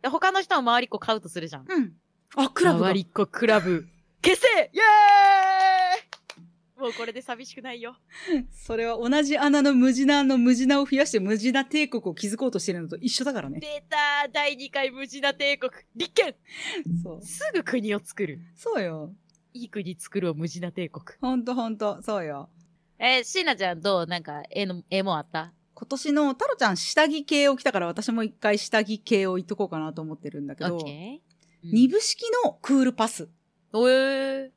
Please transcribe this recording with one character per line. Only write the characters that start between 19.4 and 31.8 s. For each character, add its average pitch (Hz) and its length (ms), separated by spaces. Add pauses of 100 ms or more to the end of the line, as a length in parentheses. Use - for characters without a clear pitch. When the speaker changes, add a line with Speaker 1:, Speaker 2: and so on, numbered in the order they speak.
Speaker 1:
い 240 100
い 233 60
国 185 280
作 - 220
ろ 180 120
う、 151 40
ム 156 140
ジ 175 100
ナ 175 140
帝 170 160
国。 - 160 (160)
Speaker 2:
ほ 262 120
ん 240 120
と 247 100
ほ 233 140
ん 220 80
と。 208 240
そ 208 200
う 165 40
よ。 143 240 (500)
Speaker 1:
え、 254 240
椎 370 220
名 277 100
ち 190 100
ゃ 180 80
ん 165 80
ど 190 200
う？ 165 40
な 175 140
ん 165 40
か、 147 280
え 202 100
え 196 40
の、 180 240
え 190 80
え 190 60
も 190 100
ん 156 40
あ 147 40
っ - 100
た？ 165 220 (200)
Speaker 2:
今 - 140
年 285 240
の、 285 240
タ 427 100
ロ 571 120
ち 269 60
ゃ 214 80
ん 175 60
下 - 300
着 294 160
系 285 240
を 269 100
着 - 60
た 262 80
か 202 80
ら、 175 80
私 208 240
も 226 120
一 220 140
回 208 200
下 220 260
着 208 160
系 196 280
を 185 80
言 185 80
っ 175 40
と 208 80
こ 202 100
う 180 40
か 160 100
な 160 140
と 165 80
思 156 120
っ 147 40
て 147 120
る 147 120
ん 143 60
だ 139 80
け - 100
ど、 175 100
Speaker 1:
オ 165 40
ッ 160 40
ケ 147 80
ー。 180 760
う - 0
ん。 170 40
Speaker 2:
二 240 160